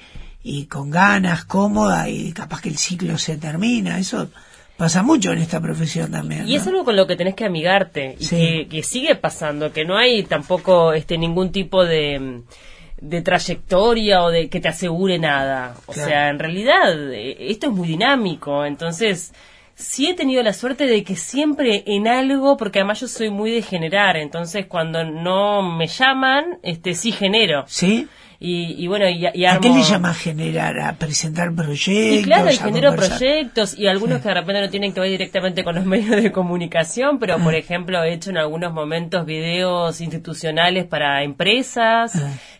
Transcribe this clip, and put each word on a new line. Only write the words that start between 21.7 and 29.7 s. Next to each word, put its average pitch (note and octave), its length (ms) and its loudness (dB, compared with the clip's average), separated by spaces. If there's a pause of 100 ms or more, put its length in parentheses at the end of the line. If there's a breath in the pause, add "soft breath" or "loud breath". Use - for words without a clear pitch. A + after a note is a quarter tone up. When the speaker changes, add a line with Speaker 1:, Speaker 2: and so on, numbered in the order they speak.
Speaker 2:
en G#3 200 0
algo, C4+ 500 4
porque G#3 220 -2
además G3+ 200 0
yo B3+ 80 -8
soy A3+ 240 -4
muy G#3 200 -2
de A#3 120 0
generar, F#3 540 0
entonces E3 500 -6
cuando E3 360 -2
no F#3+ 600 0
me E3 240 -2
llaman, C4 760 2
este, F3 340 -4
sí A3+ 160 -2
genero. F#3+ 560 2
Speaker 1:
¿Sí? A3+ 400 0 (320 loud breath)
Speaker 2:
Y, F3 380 -4
y F3 80 -6
bueno, G3 240 2
y, F3 240 -2
y F3 120 0
Speaker 1:
¿A F#3 140 6
qué A#3 100 6
Speaker 2:
armo B3+ 80 8